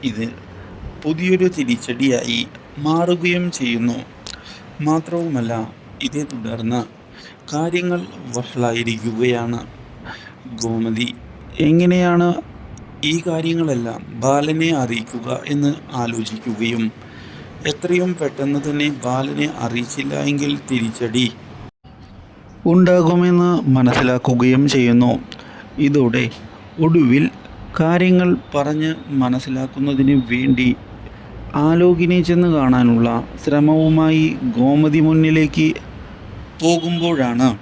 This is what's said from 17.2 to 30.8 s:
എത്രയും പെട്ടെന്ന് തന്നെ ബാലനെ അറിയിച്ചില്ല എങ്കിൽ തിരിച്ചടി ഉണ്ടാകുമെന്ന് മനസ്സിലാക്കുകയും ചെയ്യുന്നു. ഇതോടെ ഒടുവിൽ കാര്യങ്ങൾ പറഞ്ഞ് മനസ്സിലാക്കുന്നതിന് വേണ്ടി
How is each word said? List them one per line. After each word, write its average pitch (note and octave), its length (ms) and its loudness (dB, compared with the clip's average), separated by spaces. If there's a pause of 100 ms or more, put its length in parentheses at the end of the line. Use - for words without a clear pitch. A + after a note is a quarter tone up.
എത്രയും F3+ 480 -2
പെട്ടെന്ന് C#3+ 480 -4
തന്നെ D3 220 -2 (180)
ബാലനെ C#3 400 -2 (200)
അറിയിച്ചില്ല A#2+ 460 -6 (200)
എങ്കിൽ C#3+ 200 -2 (180)
തിരിച്ചടി A#2+ 540 -2 (1500)
ഉണ്ടാകുമെന്ന് F3 760 4 (280)
മനസ്സിലാക്കുകയും B2+ 840 2 (100)
ചെയ്യുന്നു. A#2+ 380 4 (760)
ഇതോടെ B2+ 380 2 (600)
ഒടുവിൽ D3+ 400 4 (540)
കാര്യങ്ങൾ F3+ 500 4 (220)
പറഞ്ഞ് D3+ 380 -2 (320)
മനസ്സിലാക്കുന്നതിന് C3 920 0 (160)
വേണ്ടി B2+ 380 2 (1000)